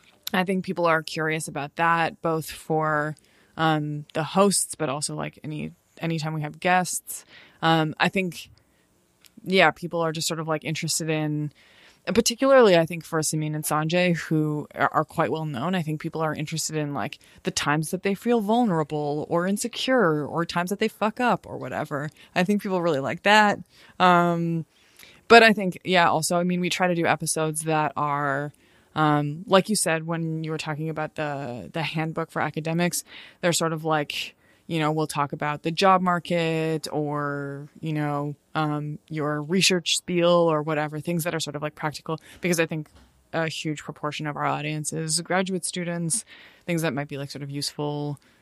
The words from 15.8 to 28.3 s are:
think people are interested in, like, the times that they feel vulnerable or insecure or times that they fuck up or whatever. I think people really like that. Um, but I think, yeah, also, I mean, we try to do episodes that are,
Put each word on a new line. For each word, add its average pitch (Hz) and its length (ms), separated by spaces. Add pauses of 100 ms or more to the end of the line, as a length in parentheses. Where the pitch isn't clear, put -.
think 151 200
people 160 180
are 156 140
interested 156 420
in, 147 180
like, 117 260 (240)
the 180 80
times 151 400
that 185 120
they 196 100
feel 233 280
vulnerable 160 880
or 170 180
insecure 202 760
or 160 180
times 175 260
that 196 100
they 220 100
fuck 214 320
up 220 260
or - 100
whatever. 135 520 (260)
I 180 80
think 208 180
people 185 200
really 165 180
like 135 240
that. 208 360 (420)
Um, 170 640 (640)
but 226 140
I 220 100
think, 190 320
yeah, 175 240
also, 156 280
I 175 60
mean, 180 160
we 180 100
try 185 180
to 175 80
do 165 100
episodes 156 560
that 156 340
are, 143 560 (440)